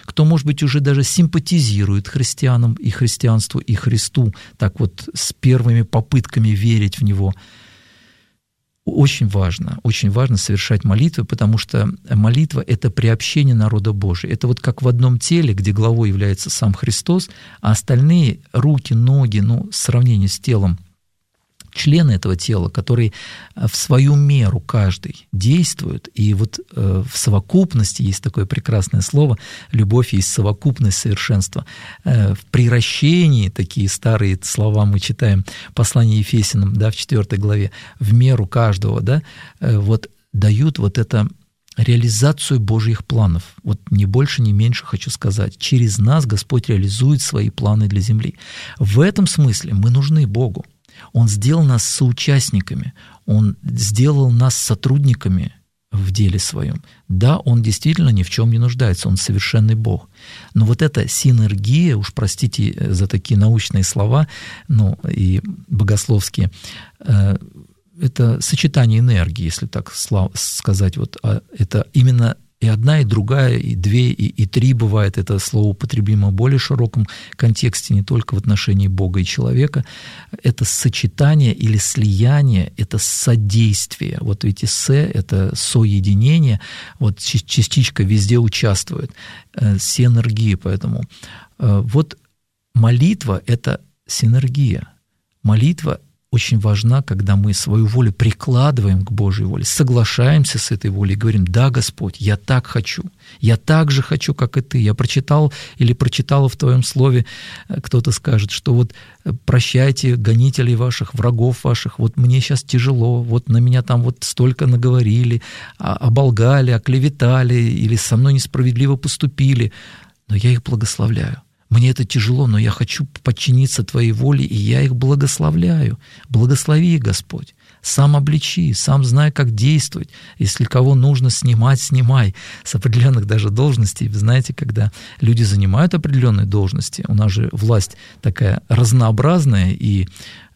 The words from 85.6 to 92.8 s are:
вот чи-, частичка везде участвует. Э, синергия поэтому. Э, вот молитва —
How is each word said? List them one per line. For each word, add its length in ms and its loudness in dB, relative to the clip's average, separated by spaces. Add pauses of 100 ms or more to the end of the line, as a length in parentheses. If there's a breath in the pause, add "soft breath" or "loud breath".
вот 180 0
чи-, 260 -4
частичка 600 0
везде 340 2
участвует. 760 -2 (440 loud breath)
Э, 240 0
синергия 760 0
поэтому. 480 -4 (540 loud breath)
Э, 260 2
вот 320 -2 (600)
молитва — 720 2